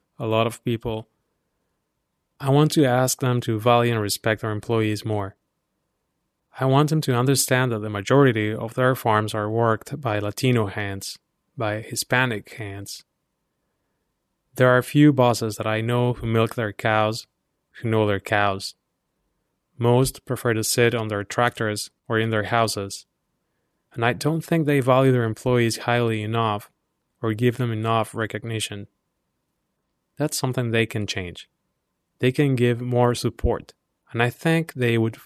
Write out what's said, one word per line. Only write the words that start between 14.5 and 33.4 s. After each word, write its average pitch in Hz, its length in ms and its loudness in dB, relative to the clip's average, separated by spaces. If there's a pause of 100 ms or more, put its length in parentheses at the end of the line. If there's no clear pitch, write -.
There 127 140 4
are 123 120 4
few 147 300 4
bosses 120 440 2
that 110 120 -6
I 110 140 -2
know 120 320 0
who 117 140 -8
milk 113 280 0
their 107 180 -4
cows, 107 540 0 (540)
who 117 80 -4
know 110 180 2
their 98 140 -2
cows. 101 540 -2 (1000)
Most 123 480 2
prefer 120 280 -2
to 110 100 -2
sit 120 320 2
on 110 140 -4
their 101 160 -4
tractors 113 680 -2 (160)
or 113 100 0
in 113 120 0
their 110 140 0
houses, 107 640 -2 (880)
and 117 120 -4
I 120 60 2
don't 143 320 -2
think 165 220 0
they 143 160 2
value 131 320 4
their 123 100 2
employees 117 560 0
highly 120 420 0
enough 107 480 -2 (520)
or 113 120 -2
give 120 220 0
them 123 160 -4
enough 110 420 -2
recognition. 110 720 -8 (1300)
That's 147 200 -2
something 123 340 -2
they 113 140 4
can 107 220 -6
change. 87 420 -10 (680)
They 127 140 2
can 139 240 2
give 120 240 0
more 123 340 2
support, - 580 -4 (380)